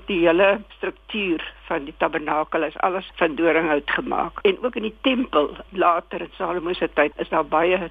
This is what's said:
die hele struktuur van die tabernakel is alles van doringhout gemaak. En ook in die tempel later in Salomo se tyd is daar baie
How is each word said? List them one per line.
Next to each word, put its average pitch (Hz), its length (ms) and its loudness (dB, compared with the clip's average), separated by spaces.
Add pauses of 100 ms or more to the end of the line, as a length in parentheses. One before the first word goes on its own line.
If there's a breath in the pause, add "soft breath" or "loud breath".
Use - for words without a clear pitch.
die 175 200 2
hele 196 320 4 (180)
struktuur 185 760 -6 (140)
van 165 160 -4
die 151 140 -14
tabernakel 156 640 -2
is 147 140 -6
alles 190 380 -2
van 165 200 0
doringhout 160 560 2
gemaak. - 500 -2
En 190 220 2
ook 240 120 -2
in 226 80 -6
die 220 180 -6
tempel 240 480 2 (220)
later 175 500 0
in 170 160 -10
Salomo 180 360 -4
se 170 200 -2
tyd 147 240 2
is - 120 -6
daar 160 160 0
baie 170 460 0